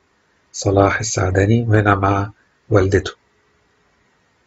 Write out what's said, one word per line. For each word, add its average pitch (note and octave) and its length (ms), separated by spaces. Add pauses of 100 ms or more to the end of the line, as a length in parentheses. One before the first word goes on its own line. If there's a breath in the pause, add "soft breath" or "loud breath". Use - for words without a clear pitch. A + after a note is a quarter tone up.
(520)
صلاح G2 480
السعداني، G2+ 720
وهنا G#2 260
مع G2 360 (380)
والدته F#2+ 420 (1400)